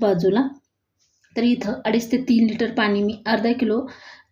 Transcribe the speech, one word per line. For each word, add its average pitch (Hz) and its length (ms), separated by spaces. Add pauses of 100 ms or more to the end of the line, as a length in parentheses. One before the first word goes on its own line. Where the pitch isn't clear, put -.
बाजूला. 196 460 (920)
तर 233 60
इथं 240 300 (120)
अडीच 226 280
ते 254 40
तीन 226 300
लिटर 220 240
पाणी 202 320
मी 214 140 (100)
अर्धा 220 260
किलो 233 340 (460)